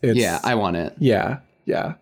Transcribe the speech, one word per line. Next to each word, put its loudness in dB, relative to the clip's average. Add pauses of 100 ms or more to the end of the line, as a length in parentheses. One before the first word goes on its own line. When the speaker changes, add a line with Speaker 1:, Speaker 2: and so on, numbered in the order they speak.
Speaker 1:
it's 2
Speaker 2:
Yeah, 0
I 0
want 0
it. -6
Speaker 1:
Yeah, 2 (260)
yeah. -4